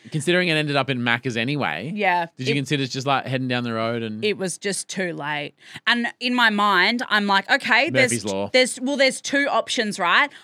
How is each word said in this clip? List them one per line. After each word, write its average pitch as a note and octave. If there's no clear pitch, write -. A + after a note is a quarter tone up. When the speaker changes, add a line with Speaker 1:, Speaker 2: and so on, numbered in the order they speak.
Speaker 1:
considering F3
it E3
ended D3+
up C3+
in C3
Macca's A#2+
anyway? A#2
Speaker 2:
Yeah. F3+
Speaker 1:
Did C3
you -
Speaker 2:
It C#3
Speaker 1:
consider C3+
just, B2+
like, C3+
heading C3
down B2
the A#2+
road A2+
and A2
Speaker 2:
It G#3
was F3+
just -
too F#3
late. D3
And A#3
in B3
my A#3+
mind, G#3
I'm G3+
like, G3
"Okay, B3+
Speaker 1:
Murphy's C4
Speaker 2:
there's, -
Speaker 1:
Law. G2
Speaker 2:
there's, B3+
well, C4+
there's C4
two C#4+
options, A3+
right? G3+